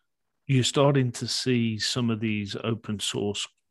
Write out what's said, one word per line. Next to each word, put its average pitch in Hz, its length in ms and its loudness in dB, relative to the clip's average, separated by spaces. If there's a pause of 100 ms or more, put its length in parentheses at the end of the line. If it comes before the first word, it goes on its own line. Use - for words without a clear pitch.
(460)
you're 127 180 4
starting 139 460 4
to 120 160 -6
see 117 540 0
some 120 300 0
of 110 100 0
these 107 460 -2
open 110 340 -4
source - 480 -4 (240)